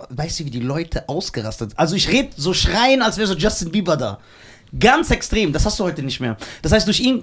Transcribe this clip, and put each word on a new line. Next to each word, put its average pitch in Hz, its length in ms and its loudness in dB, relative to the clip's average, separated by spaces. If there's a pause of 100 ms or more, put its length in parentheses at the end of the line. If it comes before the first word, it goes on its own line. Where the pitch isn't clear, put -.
(100)
weißt 151 300 -6
du, 160 40 -6
wie 135 60 -8
die 120 100 -6
Leute 147 480 -4
ausgerastet 110 640 -6
sind? - 80 -6
Also 156 180 2
ich 175 140 0
red 262 260 2
so 165 180 -2
schreien, 247 480 4
als - 160 0
wäre 214 80 0
so 190 80 0
Justin 165 380 -2
Bieber 175 240 2
da. 104 220 -4 (600)
Ganz 269 320 4
extrem, 208 420 0
das 147 140 2
hast 208 140 -2
du 196 40 0
heute 156 180 -4
nicht 135 180 -6
mehr. 117 160 -2 (260)
Das 156 100 0
heißt, 202 140 4
durch 208 140 2
ihn, 247 220 2